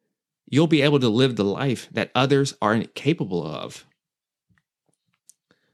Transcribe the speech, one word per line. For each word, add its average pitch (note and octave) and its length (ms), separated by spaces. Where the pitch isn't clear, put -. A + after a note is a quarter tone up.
you'll D#3 200
be D3+ 160
able D3 160
to B2+ 100
live A#2+ 280
the G2+ 80
life G#2+ 480
that - 220
others C#3 460
aren't G#2+ 340
capable F#2 520
of. - 400